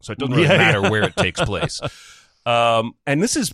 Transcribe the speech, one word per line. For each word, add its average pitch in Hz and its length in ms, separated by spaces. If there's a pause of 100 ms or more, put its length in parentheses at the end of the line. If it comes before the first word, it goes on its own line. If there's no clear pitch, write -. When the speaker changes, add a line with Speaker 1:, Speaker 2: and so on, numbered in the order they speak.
Speaker 1:
so 113 120
it - 60
doesn't 131 160
really 170 120
Speaker 2:
Yeah, - 100
Speaker 1:
matter 107 240
Speaker 2:
yeah. 98 80
Speaker 1:
where 107 140
it - 120
takes 190 260
place. 98 440
Speaker 2:
<laughs> 143 60 (540)
Speaker 1:
Um, 117 480 (120)
and 143 160
this - 140
is, 254 180